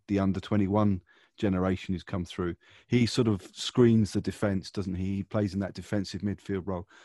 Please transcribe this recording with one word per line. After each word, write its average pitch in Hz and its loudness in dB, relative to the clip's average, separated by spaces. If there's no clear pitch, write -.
the 101 2
under 95 2
twenty-one 101 2
generation 95 0
who's 85 -6
come 90 -6
through. 87 -6
He 120 2
sort 113 2
of 104 0
screens 113 4
the 101 -2
defense, 95 -2
doesn't 95 -4
he? 92 -4
He 98 -4
plays 104 -2
in 98 -2
that 95 -6
defensive 95 -6
midfield 95 -4
role. 90 -6